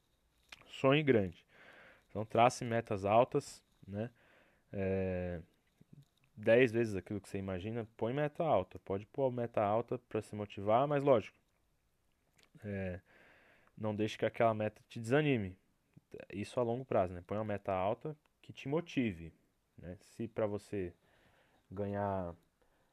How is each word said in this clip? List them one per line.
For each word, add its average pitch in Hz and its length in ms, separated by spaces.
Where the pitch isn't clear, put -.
sonhe 139 360
grande. 110 420
Então 104 160
trace 120 400
metas 113 400
altas, 120 580
né? 101 240
É, 95 680
dez 113 360
vezes 113 240
aquilo 98 240
que - 80
você 98 100
imagina, 98 480
põe 113 160
meta 147 300
alta. 107 360
Pode 98 280
pôr 135 240
meta 120 320
alta 113 360
pra 107 140
se - 120
motivar, 104 540
mas 143 140
lógico, 135 340
é, 95 360
não 107 180
deixe 107 240
que 113 80
aquela 113 280
meta 107 340
te - 100
desanime. 117 580
Isso 104 260
a 123 60
longo 120 200
prazo, 92 300
né? 87 100
Põe 101 140
uma 110 60
meta 101 280
alta 107 440
que - 100
te - 160
motive, 117 640
né? 87 220
Se - 260
pra 113 180
você 101 480
ganhar 98 640